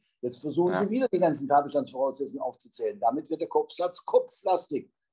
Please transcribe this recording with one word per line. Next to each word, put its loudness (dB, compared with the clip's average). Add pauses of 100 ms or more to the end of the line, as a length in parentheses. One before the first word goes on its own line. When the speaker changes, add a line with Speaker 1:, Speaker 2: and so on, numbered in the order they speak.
(220)
Speaker 1:
Jetzt -4
versuchen 2
Speaker 2:
Ja. 4
Speaker 1:
Sie 0
wieder, 0
die 0
ganzen 2
Tatbestandsvoraussetzungen 0
aufzuzählen. -6
Damit 0
wird -4
der -6
Kopfsatz -2
kopflastig. 0 (220)